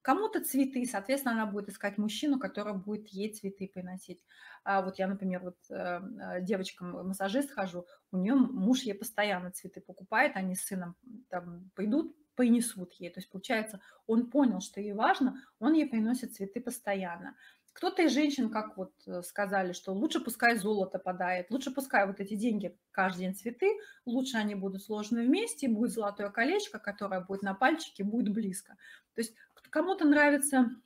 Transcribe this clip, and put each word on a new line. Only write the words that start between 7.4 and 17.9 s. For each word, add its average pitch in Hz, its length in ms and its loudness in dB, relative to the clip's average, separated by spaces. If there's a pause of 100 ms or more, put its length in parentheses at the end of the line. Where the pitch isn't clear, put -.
хожу, 175 340 -6 (280)
у 185 40 -2
неё 202 200 2
муж 247 460 4
ей 208 120 -2
постоянно 196 560 -2
цветы - 300 -16
покупает, 220 560 0
они 185 180 -2
с - 100 -6
сыном 180 300 -6 (360)
там 175 440 -8
придут, 220 400 0 (200)
принесут 233 600 2
ей. 175 160 -12
То 185 100 -14
есть, - 100 -14
получается, 220 500 -4 (280)
он 226 200 4
понял, 240 320 4
что - 200 -10
ей 208 120 -6
важно, 240 480 2 (200)
он 285 140 4
ей 302 120 6
приносит 233 480 0
цветы 196 260 -6
постоянно. 190 760 -6 (360)
Кто-то 370 300 0